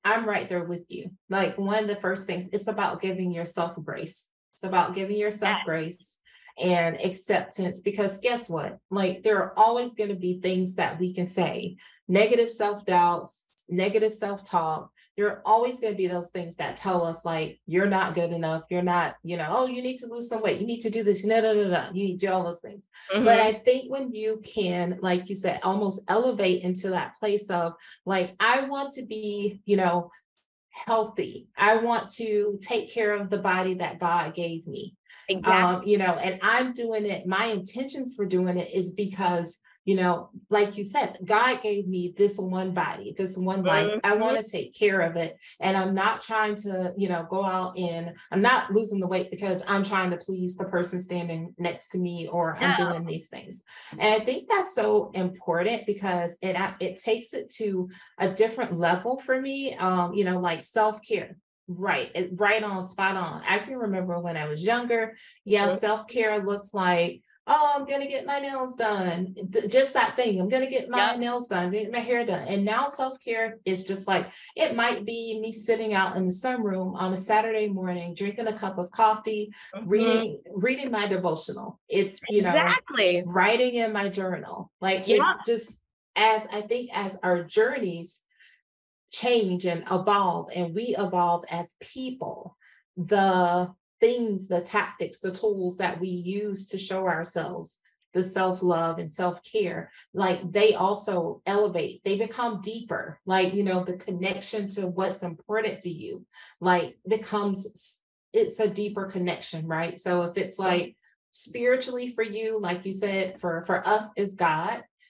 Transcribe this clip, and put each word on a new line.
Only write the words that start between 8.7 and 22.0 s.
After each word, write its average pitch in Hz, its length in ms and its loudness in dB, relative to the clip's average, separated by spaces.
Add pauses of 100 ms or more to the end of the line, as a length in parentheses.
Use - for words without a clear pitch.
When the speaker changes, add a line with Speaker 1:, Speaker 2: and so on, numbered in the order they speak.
Speaker 1:
Like, 190 340 0
there 214 200 6
are 185 160 -2
always 240 340 4
gonna 202 220 -2
be 180 240 -2
things 185 360 0
that 160 240 -2
we 180 140 -2
can 180 120 -2
say, - 500 -2 (320)
negative 220 420 6
self-doubts, 185 960 2 (240)
negative 208 460 2
self-talk. 190 760 -2 (280)
There 208 100 2
are - 180 -4
always 240 360 4
gonna 214 140 -2
be 185 120 0
those 175 220 -2
things 170 280 -8
that - 200 -6
tell 180 260 0
us, 165 220 -4
like, 160 400 -4
"You're 180 240 4
not 190 260 2
good 170 160 0
enough. 160 380 -2
You're 180 120 0
not, 175 420 2
you 175 140 -6
know, 156 120 -4
oh, 247 160 2
you 247 160 -4
need 254 160 -4
to 240 100 -12
lose 233 220 -8
some 220 120 -2
weight. 196 200 0
You 220 60 -2
need 233 140 -4
to 226 80 -2
do 220 140 -2
this. 196 220 2
No, 220 160 4
no, 220 120 4
no, 208 160 4
no. 175 240 0
You 196 140 -2